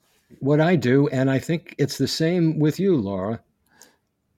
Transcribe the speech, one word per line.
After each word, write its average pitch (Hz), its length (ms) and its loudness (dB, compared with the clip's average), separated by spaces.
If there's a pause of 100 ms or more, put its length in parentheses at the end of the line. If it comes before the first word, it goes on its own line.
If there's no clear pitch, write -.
(400)
What 147 200 2
I 175 160 2
do, 135 340 2
and 131 200 0
I 135 100 0
think - 380 -6
it's 139 200 -2
the 131 100 0
same 165 520 0
with 151 200 0
you, 190 180 2
Laura, 98 440 -4 (960)